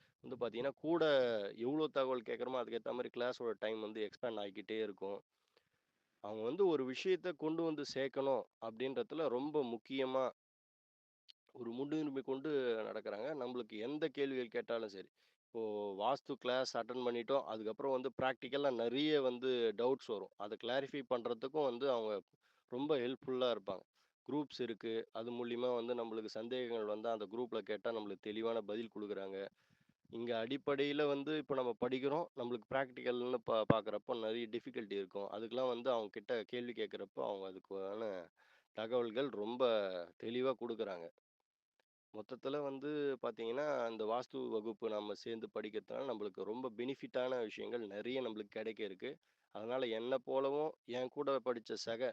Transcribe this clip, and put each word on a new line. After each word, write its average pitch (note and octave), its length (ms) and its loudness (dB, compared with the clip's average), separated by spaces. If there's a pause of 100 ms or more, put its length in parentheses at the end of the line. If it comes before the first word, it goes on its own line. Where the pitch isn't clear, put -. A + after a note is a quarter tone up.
(240)
வந்து B2 140 -8
பார்த்தீங்கன்னா, A#2 420 0
கூட D#3+ 240 4 (540)
எவ்வளோ D3 300 2
தகவல் C3 420 2
கேட்குறோமோ B2 320 0
அதுக்கேத்த A2 360 -2
மாதிரி B2 160 -2
கிளாஸோட B2 460 0
டைம் A2 220 0
வந்து A2 200 -4
எக்ஸ்பேண்ட் G#2+ 400 -2
ஆகிக்கிட்டே G2+ 400 -4
இருக்கும். G2 380 -4 (1040)
அவங்க G#2+ 200 -4
வந்து D#3 240 2
ஒரு D3 180 6
விஷயத்த E3+ 520 0
கொண்டு D#3+ 260 0
வந்து D3+ 200 0 (100)
சேர்க்கணும் C3+ 500 2 (180)
அப்படின்றதுல B2 680 -2
ரொம்ப C#3 360 2
முக்கியமா C3 640 0 (1300)
ஒரு A#2 200 -6
முன்னுரிமை C#3+ 520 0
கொண்டு C3+ 260 -2 (340)
நடக்குறாங்க. G#2+ 520 -4
நம்மளுக்கு B2 420 -4
எந்த D3 320 0
கேள்விகள் C3 460 0
கேட்டாலும் A2+ 400 0
சரி, F#2+ 140 -12 (460)
இப்போ A2+ 80 -2 (340)
வாஸ்து B2+ 400 2
கிளாஸ் B2+ 400 2
அட்டெண்ட் B2 280 -2
பண்ணிட்டோம், A#2+ 400 2
அதுக்கப்புறம் A2 460 -2
வந்து C3 260 2
பிராக்டிக்கலா C3 540 2
நிறைய C3+ 500 4
வந்து B2+ 280 2 (280)
டவுட்ஸ் B2+ 340 2
வரும், F#2+ 260 -4
அதை G#2 200 -6
கிளாரிஃபை C3+ 520 -2
பண்றதுக்கும் B2+ 600 2
வந்து A#2+ 220 0
அவங்க A2 220 2 (580)
ரொம்ப C#3+ 260 2
ஹெல்ப்ஃபுல்லா B2+ 540 2
இருப்பாங்க. G2 320 -4 (440)
குரூப்ஸ் C#3+ 340 -2
இருக்கு, A2+ 320 -2 (180)
அது A2+ 200 -6
மூலியமா A#2+ 440 0
வந்து A#2 200 0
நம்மளுக்கு A2+ 420 -2
சந்தேகங்கள் A#2 480 -2
வந்தா G#2+ 260 0
அந்த G#2+ 140 -2
குரூப்ல A2+ 360 -2
கேட்டா G#2 300 -2
நம்மளுக்கு G#2 380 -4
தெளிவான A2+ 320 0
பதில் G#2+ 320 -4
கொடுக்குறாங்க. G2 460 -4 (720)
இங்க A#2+ 260 -2
அடிப்படையில C#3+ 720 2
வந்து C#3 300 2
இப்ப C#3+ 180 -2
நம்ம B2+ 240 2
படிக்கிறோம். C3 460 2 (100)
நம்மளுக்கு B2 320 -4
பிராக்டிகல்னு B2 720 0
பா-, A2 280 4
பாக்குறப்போ G#2+ 480 0
நெறைய A2+ 340 -2
டிஃபிகல்டி A2+ 460 -6
இருக்கும். G2 360 -4
அதுக்கெல்லாம் A#2 400 0
வந்து A#2+ 180 0
அவங்க A2+ 200 2
கிட்ட A2+ 340 -4
கேள்வி B2 300 -4
கேக்குறப்போ, G2+ 500 -4
அவங்க G2 240 -2
அதுக்கான G2 600 -4 (680)
தகவல்கள் A#2+ 580 0
ரொம்ப A#2 280 0 (560)
தெளிவா B2 360 0
குடுக்குறாங்க. G#2 520 -4 (1040)
மொத்தத்துல B2+ 480 -4
வந்து C#3 280 -4 (280)
பாத்தீங்கன்னா, A#2 480 -2 (220)
இந்த A2+ 180 -2
வாஸ்து B2 320 -2 (120)
வகுப்பு A2 400 -2
நம்ம G#2 240 -2
சேர்ந்து A2 340 -6
படிக்கிறதுனால, G#2+ 580 -4
நம்மளுக்கு G#2 380 -4
ரொம்ப A#2+ 260 -4
பெனிஃபிட்டான B2+ 720 -2
விஷயங்கள் G#2+ 440 -4
நெறைய G#2+ 340 -2
நம்மளுக்கு A2 320 -4
கிடைக்க A2 300 -4
இருக்கு. G2+ 280 -6 (440)
அதனால A#2+ 320 0
என்ன A2+ 300 0
போலவும், C#3 540 0 (160)
என் B2 260 -4
கூட C#3 260 0
படிச்ச A#2+ 360 -2
சக A#2 260 -4 (120)